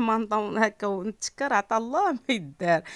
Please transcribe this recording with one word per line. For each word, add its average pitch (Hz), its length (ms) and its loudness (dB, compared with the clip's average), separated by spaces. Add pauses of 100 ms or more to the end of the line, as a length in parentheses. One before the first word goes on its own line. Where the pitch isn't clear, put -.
مانطا 214 600 0
هكا 208 200 -4
ونتكر، 202 640 -4
عطا 208 240 2
الله 294 340 0
ما 247 80 -2 (100)
يدار. 170 520 0 (140)